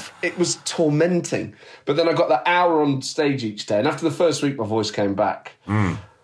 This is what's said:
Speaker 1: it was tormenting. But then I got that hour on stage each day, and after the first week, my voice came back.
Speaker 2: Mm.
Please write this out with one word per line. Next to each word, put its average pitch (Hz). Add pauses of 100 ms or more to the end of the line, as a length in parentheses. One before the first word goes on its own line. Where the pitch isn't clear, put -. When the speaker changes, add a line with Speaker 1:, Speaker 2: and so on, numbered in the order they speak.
(220)
Speaker 1:
it 170
was 175
tormenting. 151 (300)
But 143
then 165
I 165
got 160
that -
hour 175
on 139
stage 143
each 104
day, 104
and 123
after 151
the 143
first 160
week, 139
my 110
voice 107
came 101
back. 95 (140)
Speaker 2:
Mm. 95 (260)